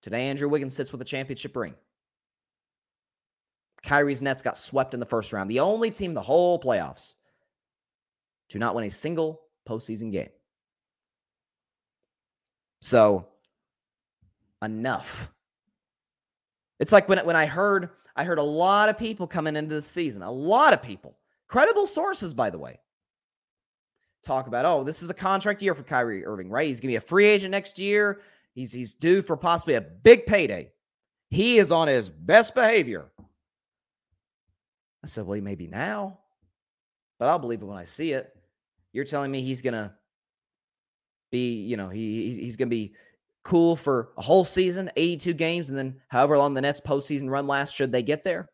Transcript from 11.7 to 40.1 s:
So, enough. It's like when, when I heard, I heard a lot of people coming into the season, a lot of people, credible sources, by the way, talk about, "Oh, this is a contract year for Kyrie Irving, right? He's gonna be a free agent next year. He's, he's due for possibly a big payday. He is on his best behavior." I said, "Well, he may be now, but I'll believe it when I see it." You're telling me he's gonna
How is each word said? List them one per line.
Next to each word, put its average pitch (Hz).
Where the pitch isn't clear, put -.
So, 104
enough. 110
It's -
like 196
when, 190
when 165
I 160
heard, 180
I 139
heard 170
a 147
lot 180
of 214
people 220
coming 156
into 151
the 151
season, 139
a 95
lot 196
of 160
people, -
credible 403
sources, 320
by 117
the 87
way, 65
talk 131
about, 120
"Oh, 156
this 160
is 170
a 156
contract 196
year 185
for 139
Kyrie 117
Irving, 92
right? 135
He's 127
gonna 131
be 117
a 110
free 196
agent 196
next 196
year. 202
He's, 127
he's 120
due 180
for 165
possibly 170
a 113
big -
payday. 131
He 220
is 175
on 160
his 120
best 147
behavior." 165
I 95
said, 104
"Well, 98
he 104
may 98
be 85
now, 190
but 123
I'll 170
believe 120
it 107
when 101
I 87
see 151
it." 131
You're 135
telling 143
me 135
he's 127
gonna 113